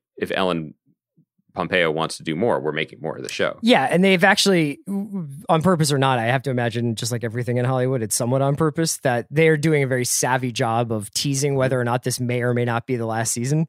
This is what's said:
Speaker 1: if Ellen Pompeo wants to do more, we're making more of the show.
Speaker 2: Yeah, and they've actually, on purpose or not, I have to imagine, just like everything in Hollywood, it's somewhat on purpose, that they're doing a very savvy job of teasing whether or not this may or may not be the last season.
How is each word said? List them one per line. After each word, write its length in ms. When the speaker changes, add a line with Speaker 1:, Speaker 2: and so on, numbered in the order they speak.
Speaker 1:
if 160
Ellen 400
Pompeo 340
wants 280
to 60
do 120
more, 240
we're 140
making 260
more 160
of 80
the 80
show. 300
Speaker 2:
Yeah, 280
and 140
they've 220
actually, 640
on 720
purpose 280
or 80
not, 220
I 60
have 180
to 60
imagine, 460
just 180
like 100
everything 320
in 80
Hollywood, 380
it's 120
somewhat 280
on 160
purpose, 400
that 340
they're 240
doing 260
a 60
very 160
savvy 480
job 400
of 200
teasing 440
whether 240
or 60
not 180
this 160
may 220
or 120
may 120
not 200
be 120
the 80
last 260
season. 380